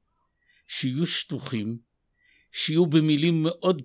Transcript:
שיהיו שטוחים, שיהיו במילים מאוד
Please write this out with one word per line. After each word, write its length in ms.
שיהיו 400
שטוחים, 720
שיהיו 340
במילים 560
מאוד 420